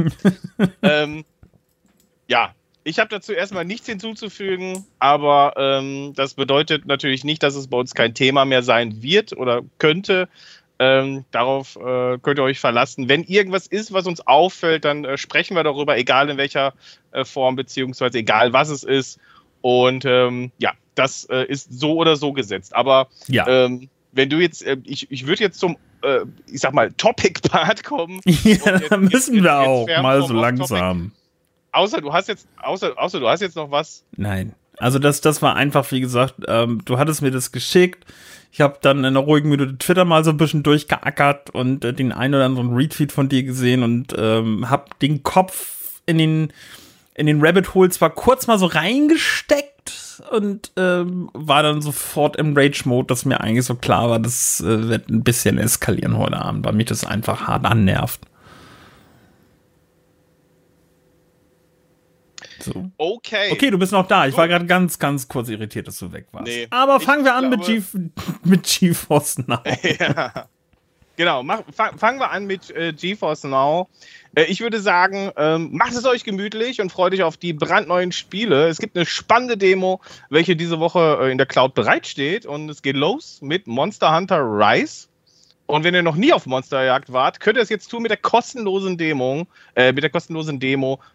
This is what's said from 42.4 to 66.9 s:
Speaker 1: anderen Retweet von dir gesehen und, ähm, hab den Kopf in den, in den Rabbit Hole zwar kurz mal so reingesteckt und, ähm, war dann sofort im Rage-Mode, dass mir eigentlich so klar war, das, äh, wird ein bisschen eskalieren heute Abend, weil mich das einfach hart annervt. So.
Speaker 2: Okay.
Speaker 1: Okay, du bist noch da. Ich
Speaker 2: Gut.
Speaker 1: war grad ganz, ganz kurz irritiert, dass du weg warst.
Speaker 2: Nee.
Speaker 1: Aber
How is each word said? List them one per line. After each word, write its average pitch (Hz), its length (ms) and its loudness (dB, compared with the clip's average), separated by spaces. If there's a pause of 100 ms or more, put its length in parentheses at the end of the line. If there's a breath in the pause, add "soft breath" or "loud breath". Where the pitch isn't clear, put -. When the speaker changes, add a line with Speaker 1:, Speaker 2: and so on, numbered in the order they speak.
Speaker 1:
anderen 123 280 -2
Retweet 143 380 0
von 139 180 0
dir 131 140 0
gesehen 127 400 0
und, 120 340 -2
ähm, 113 520 0
hab - 300 -4
den 143 220 0
Kopf - 840 -4
in 165 100 0
den, 156 360 0 (600 loud breath)
in 147 140 -2
den 151 180 4
Rabbit 185 300 2
Hole 185 140 6
zwar 170 200 2
kurz - 380 0
mal 226 100 4
so 185 80 2
reingesteckt 285 1700 0
und, 208 440 -4
ähm, 180 580 -2
war 151 280 2
dann 151 220 2
sofort 147 540 -2
im 147 200 0
Rage-Mode, 135 500 2
dass - 180 -2
mir - 160 0
eigentlich 117 240 0
so 123 100 -4
klar 113 340 2
war, 113 100 2
das, - 420 -2
äh, 110 280 0
wird 110 200 -2
ein 113 140 0
bisschen - 360 2
eskalieren - 580 0
heute - 200 -2
Abend, - 280 -4
weil 104 80 0
mich 110 140 0
das - 180 -4
einfach 101 420 -4
hart 113 180 0
annervt. 104 560 2 (4000 soft breath)
So. 185 360 -10
Speaker 2:
Okay. 220 540 -4
Speaker 1:
Okay, 277 200 2
du 190 60 2
bist 185 140 0
noch 190 160 2
da. 185 180 4
Ich 135 60 0
Speaker 2:
Gut. 151 80 2
Speaker 1:
war 165 80 6
grad 175 200 0
ganz, 180 320 2
ganz 143 280 -4
kurz 123 220 -6
irritiert, 107 380 -8
dass - 120 -14
du 87 120 -12
weg - 200 -18
warst. - 160 -14
Speaker 2:
Nee. 120 220 -8
Speaker 1:
Aber 269 280 4